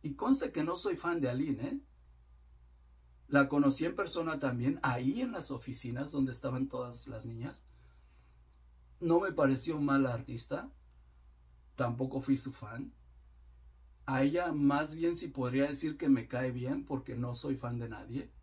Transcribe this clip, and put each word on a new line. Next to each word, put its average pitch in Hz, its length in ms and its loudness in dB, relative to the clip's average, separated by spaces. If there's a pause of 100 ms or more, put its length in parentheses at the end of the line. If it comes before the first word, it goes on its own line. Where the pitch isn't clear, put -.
Y 143 140 -8
conste - 360 2
que 151 120 0
no 170 140 0
soy 185 200 0
fan 170 220 -2
de 131 100 2
Aline, 135 380 0
¿eh? 277 120 -4 (1500)
La 139 220 6
conocí 143 360 4
en 175 100 -2
persona 165 420 -2
también, 127 460 0
ahí 127 380 2
en 247 100 0
las 185 180 -6
oficinas 127 640 -6
donde 131 200 0
estaban 131 380 -2
todas 123 380 -6
las 113 180 -10
niñas. 117 400 -10 (1300)
No 170 200 6
me 190 120 2
pareció 143 500 2
mala 139 320 4
artista, 123 580 -6 (1040)
tampoco 131 460 -2
fui 139 160 2
su - 160 -6
fan. 110 400 -10 (1120)
A 135 160 0
ella 170 300 2
más 147 420 2
bien 165 220 0
sí 170 140 -2
podría 135 380 0
decir 147 300 -2
que 156 100 0
me 127 200 6
cae 127 240 -2
bien 123 340 -4
porque 127 300 -6
no 123 180 -4
soy 135 240 -4
fan 120 220 -4
de 113 100 -6
nadie. 117 420 -10 (120)